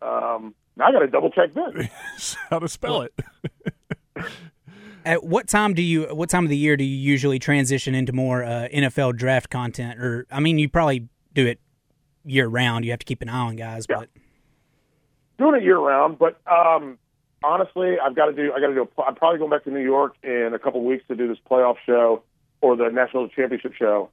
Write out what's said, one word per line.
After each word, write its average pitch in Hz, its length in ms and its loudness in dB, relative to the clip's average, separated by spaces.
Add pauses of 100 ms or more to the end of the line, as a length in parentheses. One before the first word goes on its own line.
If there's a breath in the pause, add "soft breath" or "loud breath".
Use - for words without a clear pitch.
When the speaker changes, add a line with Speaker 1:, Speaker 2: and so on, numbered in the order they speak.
Speaker 1:
um, 117 500 -4 (240)
now 131 120 2
I 262 40 6
gotta 180 140 4
double 143 240 0
check 175 240 2
this." - 880 -8
Speaker 2:
<laughs> - 80 -18
How 165 80 -2
to 131 100 -6
spell 240 340 -4
it? 120 160 -12
<laughs> 131 40 -6 (1800 loud breath)
Speaker 3:
At 165 180 -2
what 165 240 -2
time 208 280 4
do 170 80 2
you, 160 240 0
what 156 240 -6
time 180 140 2
of 156 60 0
the 143 60 2
year 147 200 2
do 139 60 -2
you 135 140 -2
usually 139 420 0
transition 135 560 0
into 127 180 -2
more, 127 300 -2
uh, 117 300 -4
N 147 100 0
F 131 160 0
L 131 140 2
draft 127 380 -2
content? 120 500 -8
Or, 123 320 -6
I 135 80 -4
mean, 156 180 2
you 147 100 0
probably 139 380 0 (260)
do 135 140 2
it 120 140 -4 (640)
year 131 240 0
round. 117 360 0
You 117 60 -4
have 120 80 -6
to - 80 -18
keep - 160 -8
an 120 60 -10
eye 120 100 -4
on 117 160 -4
guys, 113 340 -12
Speaker 1:
Yeah. 127 120 -2
Speaker 3:
but 117 80 -16 (1300)
Speaker 1:
Doing 285 220 4
it 202 40 -2
year 185 140 6
round, 143 400 2
but, 160 220 2 (100)
um, 160 480 4 (460)
honestly, 180 580 0
I've 131 140 -2
gotta 151 160 4
do, 147 200 -2
I 139 80 -4
gotta 139 140 2
do 131 80 0
a 113 40 -4
pl-, - 200 -6
I'm 131 80 -2
probably 165 240 2
going 151 120 -4
back 147 140 0
to 139 60 -8
New 139 140 -4
York 135 400 0
in 120 300 -2
a 110 40 -4
couple 123 240 -4
weeks 131 260 -2
to 127 60 -8
do 117 140 -2
this 113 100 -6 (100)
playoff 127 280 4 (100)
show 117 360 4 (400)
or 127 120 6
the 117 140 0
national 123 400 -2
championship 127 460 -4
show, 104 380 0